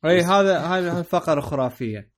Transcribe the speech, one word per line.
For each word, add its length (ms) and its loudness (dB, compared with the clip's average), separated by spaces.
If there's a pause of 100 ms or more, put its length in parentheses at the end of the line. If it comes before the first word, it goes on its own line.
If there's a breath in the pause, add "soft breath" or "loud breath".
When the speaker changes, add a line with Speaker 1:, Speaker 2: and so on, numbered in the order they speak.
Speaker 1:
إيه، 140 4
Speaker 2:
بس 60 2
Speaker 1:
هذا، 340 4
هذا، 340 -2
هذا 100 -4
فقرة 380 0
خرافية. 760 -6